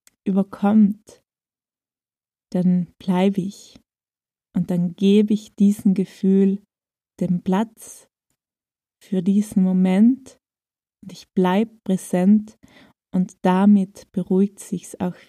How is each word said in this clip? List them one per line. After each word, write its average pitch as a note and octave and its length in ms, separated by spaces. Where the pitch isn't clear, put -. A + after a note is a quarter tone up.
überkommt, G3+ 1000
dann F3+ 360
bleibe F#3+ 420
ich - 380
und F3+ 140
dann F3 260
gebe G#3 380
ich - 200
diesem G3+ 400
Gefühl F#3+ 680
den F3 220
Platz - 680
für F#3 200
diesen G3 400
Moment F#3 760
und F#3+ 100
ich - 220
bleib F#3+ 340
präsent F#3+ 760
und F#3 280
damit F#3+ 680
beruhigt F#3+ 480
sich's - 400
auch F3+ 160